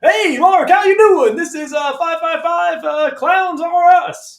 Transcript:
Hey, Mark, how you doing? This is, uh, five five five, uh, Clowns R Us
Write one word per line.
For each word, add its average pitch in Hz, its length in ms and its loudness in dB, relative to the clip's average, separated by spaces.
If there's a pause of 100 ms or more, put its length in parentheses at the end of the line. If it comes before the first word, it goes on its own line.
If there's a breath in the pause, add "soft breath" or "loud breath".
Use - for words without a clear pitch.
Hey, 330 360 0
Mark, 349 320 2
how 415 140 2
you 392 120 4
doing? 359 400 4
This 330 180 -8
is, 302 200 -10
uh, 285 240 -4
five 330 220 -4
five 320 220 -4
five, 339 400 -4
uh, 302 340 -2
Clowns 349 440 -2
R 349 300 2 (180)
Us - 300 -16